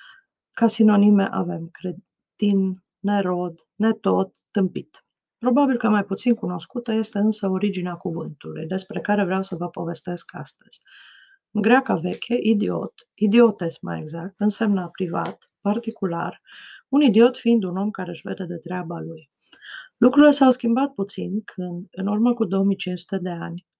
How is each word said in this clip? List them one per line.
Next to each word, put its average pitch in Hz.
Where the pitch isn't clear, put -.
Ca -
sinonime 208
avem 170
cretin, 190
nerod, 180
netot, 202
tâmpit. -
Probabil 254
că 226
mai 208
puțin 202
cunoscută 185
este 220
însă 208
originea 180
cuvântului, 160
despre 185
care 208
vreau 190
să 185
vă 175
povestesc 165
astăzi. -
În 202
greaca 233
veche, 180
idiot, 202
idiotes 208
mai 170
exact, 165
însemna 202
privat, 170
particular, 202
un 277
idiot 240
fiind 233
un 180
om 202
care 185
își 170
vede 190
de 175
treaba 165
lui. 160
Lucrurile 285
s-au 277
schimbat 247
puțin 196
când, 180
în 190
urmă 214
cu 233
două 190
mii 196
cinci 180
sute -
de 180
ani, 170